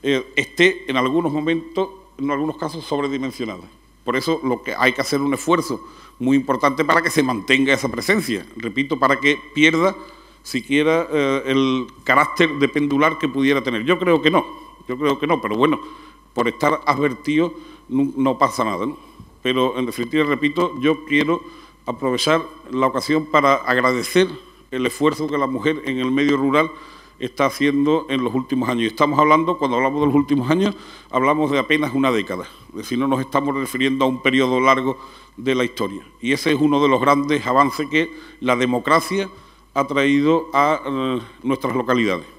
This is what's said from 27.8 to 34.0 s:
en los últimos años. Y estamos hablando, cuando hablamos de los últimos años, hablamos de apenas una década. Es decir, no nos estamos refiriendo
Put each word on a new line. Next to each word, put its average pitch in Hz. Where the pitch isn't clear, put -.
en 135
los 113
últimos 127
años. 120
Y -
estamos 143
hablando, 160
cuando 131
hablamos 135
de 147
los 139
últimos 139
años, 196
hablamos 143
de 143
apenas 147
una 135
década. 98
Es -
decir, 120
no 139
nos 135
estamos 139
refiriendo 135